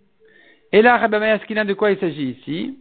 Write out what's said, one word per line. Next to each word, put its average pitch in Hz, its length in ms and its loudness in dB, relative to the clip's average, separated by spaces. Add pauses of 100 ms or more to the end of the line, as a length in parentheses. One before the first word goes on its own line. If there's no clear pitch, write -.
(720)
Et 208 100 6
là, 240 160 6
Rabbi 214 200 0
Meir 214 240 0
Skinan, 214 220 -4
de 196 100 -2
quoi 202 180 0
il 190 60 -2
s'agit 147 320 -4
ici ? 180 500 -10